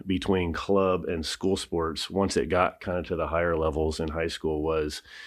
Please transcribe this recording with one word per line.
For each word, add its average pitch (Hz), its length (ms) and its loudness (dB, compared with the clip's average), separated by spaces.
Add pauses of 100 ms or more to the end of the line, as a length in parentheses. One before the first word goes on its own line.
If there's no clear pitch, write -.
between 92 460 2
club 92 540 2
and 80 200 -2
school 95 300 0
sports, 82 540 -2
once 95 260 2
it 78 140 2
got 90 320 2
kinda 90 220 -2
to 90 120 -4
the 80 120 -2
higher 85 280 2
levels 78 460 0
in 78 80 -2
high 82 180 -2
school, 78 340 -2
was 78 400 -2 (260)